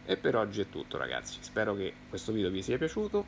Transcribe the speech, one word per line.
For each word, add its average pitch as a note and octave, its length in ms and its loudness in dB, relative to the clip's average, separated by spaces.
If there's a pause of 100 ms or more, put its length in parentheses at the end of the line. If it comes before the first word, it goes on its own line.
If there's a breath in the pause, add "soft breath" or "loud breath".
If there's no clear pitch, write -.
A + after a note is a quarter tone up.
E - 140 2
per C3+ 180 4
oggi G#2+ 240 2
è F#2+ 100 0
tutto, - 280 -6
ragazzi, B1+ 420 -4
spero G#2+ 340 0
che G2 200 -2 (160)
questo G2 240 -4
video G2+ 160 4
vi F#2+ 120 0
sia A#2+ 160 0
piaciuto G3+ 500 0